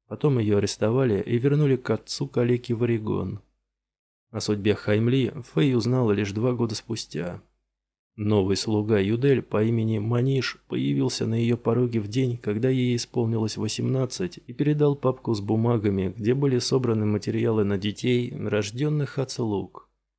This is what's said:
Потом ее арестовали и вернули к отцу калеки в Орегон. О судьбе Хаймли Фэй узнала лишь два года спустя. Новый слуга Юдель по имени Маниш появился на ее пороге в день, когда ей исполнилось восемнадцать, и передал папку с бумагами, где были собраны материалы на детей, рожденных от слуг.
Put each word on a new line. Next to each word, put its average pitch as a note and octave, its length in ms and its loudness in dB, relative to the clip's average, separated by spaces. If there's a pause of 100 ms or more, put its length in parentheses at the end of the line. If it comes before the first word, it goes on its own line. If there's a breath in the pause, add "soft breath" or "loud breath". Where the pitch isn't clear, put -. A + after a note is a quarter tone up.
Потом B2+ 320 0
ее G#2 180 2
арестовали G#2+ 640 2
и A#2+ 160 0
вернули C#3 380 4
к B2 160 -4
отцу - 360 -4
калеки B2 460 0
в A2+ 100 0
Орегон. G#2 580 -2 (920)
О A2 60 -6
судьбе G#2 340 0
Хаймли A#2 580 2 (220)
Фэй D3 220 2
узнала A#2+ 360 2
лишь G2+ 200 0
два A2+ 220 0
года A#2 200 -2
спустя. F2+ 680 -8 (760)
Новый G#2 400 2
слуга G#2+ 440 2
Юдель A#2 420 2
по - 220 0
имени A2 340 0
Маниш A#2+ 600 0 (100)
появился C3+ 580 -2
на A2 80 -2
ее A#2 240 2
пороге A#2 420 0
в G2+ 80 -4
день, B2 300 -2
когда A2 320 -2
ей B2+ 260 2
исполнилось A2+ 640 -2
восемнадцать, B2 880 -4
и B2 80 -18
передал D3 420 2
папку B2+ 380 -2
с G#2 80 -2
бумагами, G#2 760 0
где A2+ 200 0
были C#3 240 0
собраны A#2 480 0
материалы A2 560 0
на G2+ 140 0
детей, B2 580 -2
рожденных A#2+ 840 -2
от C3 140 -4
слуг. - 580 -4 (300)